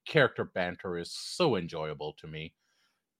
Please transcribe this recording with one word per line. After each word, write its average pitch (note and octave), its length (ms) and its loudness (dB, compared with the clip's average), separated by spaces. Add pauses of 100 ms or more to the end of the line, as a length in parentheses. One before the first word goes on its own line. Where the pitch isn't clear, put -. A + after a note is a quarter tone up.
character B2 380 4
banter F2 540 -4
is E2+ 140 -8
so - 440 2
enjoyable D#2 580 -4
to - 120 -18
me. D#2 280 -10 (640)